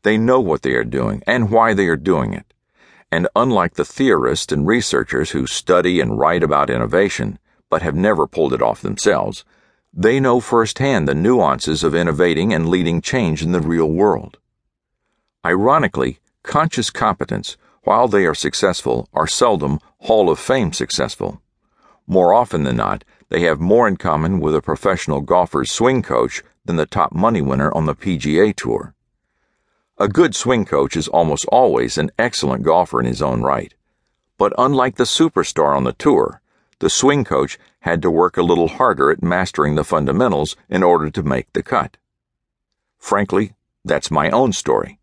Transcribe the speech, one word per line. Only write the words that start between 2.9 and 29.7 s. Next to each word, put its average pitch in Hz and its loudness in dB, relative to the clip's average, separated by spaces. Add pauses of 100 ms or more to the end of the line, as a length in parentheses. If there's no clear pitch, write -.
And 85 0 (100)
unlike 107 2
the 76 -2
theorists 82 0
and 73 0
researchers 78 -2
who 67 -4
study 90 0
and 55 -2
write 82 2
about 71 2
innovation, 60 -2 (300)
but 80 -2
have 78 -2
never 90 2
pulled 73 -2
it 60 -2
off 57 -2
themselves, 53 -2 (480)
they 110 2
know 123 2
firsthand 117 0
the 69 0
nuances 80 0
of 78 0
innovating 85 0
and 80 0
leading 85 0
change 87 -2
in 85 -2
the 87 0
real 80 0
world. 85 -2 (1040)
Ironically, 95 0 (240)
conscious 151 -2
competence, - -4 (280)
while 117 2
they 101 2
are 78 2
successful, 73 -2
are 78 0
seldom 76 0 (200)
Hall 107 2
of 73 2
Fame 127 -2
successful. - -6 (680)
More 90 4
often 107 0
than 64 -2
not, 50 -4 (260)
they 85 -2
have 80 2
more 107 4
in 92 -2
common 82 -2
with 76 0
a 73 0
professional 78 -2
golfer's 73 0
swing 123 0
coach 60 -2 (240)
than 87 -4
the 78 -2
top - -2
money 98 0
winner 67 0
on 80 0
the 73 -2
P 90 -4
G 76 0
A 107 4
Tour. - -6 (1040)